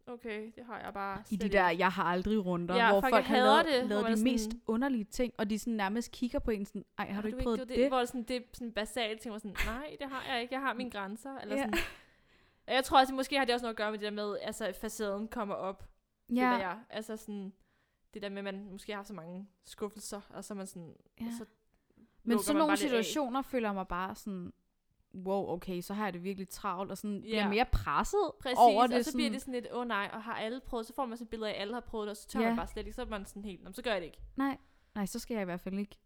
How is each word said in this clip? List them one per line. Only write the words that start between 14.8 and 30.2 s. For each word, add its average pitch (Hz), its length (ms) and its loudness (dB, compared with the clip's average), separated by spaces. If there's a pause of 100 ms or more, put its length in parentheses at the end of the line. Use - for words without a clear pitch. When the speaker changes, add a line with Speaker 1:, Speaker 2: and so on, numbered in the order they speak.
Speaker 1:
facaden 214 460 -4
kommer 208 280 -4
op, 185 320 -6 (480)
Speaker 2:
Ja. - 0 - (180)
Speaker 1:
føler 202 140 0
jeg. 180 120 -6 (100)
Altså 220 280 -8
sådan, 202 360 -10 (600)
det 214 80 -12
der 202 80 -4
med, 202 80 -8
at 202 60 -6
man 196 280 -8
måske 202 200 -12
har 208 60 -6
haft 202 100 -10
så 214 60 -12
mange 180 340 -10 (160)
skuffelser, 202 640 -10
og 190 140 -12
så 214 100 -10
er - 20 -10
man 196 120 -8
sådan, 170 280 -16 (260)
Speaker 2:
Ja. 226 40 -6
Speaker 1:
og 233 120 -6
så 226 80 -12 (800)
Speaker 2:
Men 226 80 4
Speaker 1:
lukker 208 120 6
Speaker 2:
sådan 294 120 4
Speaker 1:
man 302 40 6
Speaker 2:
nogle 311 180 6
Speaker 1:
bare - 60 2
lidt 277 100 2
af. 226 120 6
Speaker 2:
situationer 269 360 0
føler 240 280 0
jeg 202 60 -2
mig 190 120 -4
bare 185 280 -4
sådan, 185 380 -8 (600)
wow, 185 340 -2
okay, 175 320 -4
så 185 120 -8
har 208 100 -4
jeg 190 100 -2
det 175 100 -10
virkelig 190 260 -6
travlt, 190 420 -6
og 190 60 -8
sådan 208 240 -6
bliver 214 220 -2
Speaker 1:
Ja. 202 60 2
Speaker 2:
mere 214 220 4
presset 233 680 2
Speaker 1:
Præcis, 254 200 -2
Speaker 2:
over 226 240 10
Speaker 1:
og 254 60 4
Speaker 2:
det, 240 160 2
Speaker 1:
så 311 80 -6
bliver 247 160 2
Speaker 2:
sådan 214 40 -4
Speaker 1:
det 262 80 -6
sådan 254 140 -8
et, 240 160 -6
åh 240 160 -4
nej, 202 260 -2
og 214 100 -10